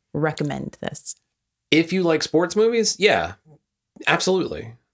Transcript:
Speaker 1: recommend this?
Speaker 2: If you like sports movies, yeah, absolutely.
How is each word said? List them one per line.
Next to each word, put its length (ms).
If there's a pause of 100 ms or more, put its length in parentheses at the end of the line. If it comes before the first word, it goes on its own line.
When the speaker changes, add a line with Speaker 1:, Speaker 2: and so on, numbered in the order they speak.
(120)
Speaker 1:
recommend 680
this? 340 (560)
Speaker 2:
If 220
you 100
like 220
sports 320
movies, 420
yeah, 360 (720)
absolutely. 680 (200)